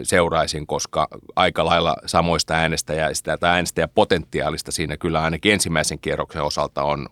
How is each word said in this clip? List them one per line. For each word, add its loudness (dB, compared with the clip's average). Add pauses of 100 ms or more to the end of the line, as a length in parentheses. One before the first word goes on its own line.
seuraisin, 0
koska -2 (280)
aika 2
lailla 2 (100)
samoista 2
äänestäjistä -2
tai 2
äänestäjäpotentiaalista 0
siinä -4
kyllä 0
ainakin 2
ensimmäisen 0
kierroksen -4
osalta -2
on, -2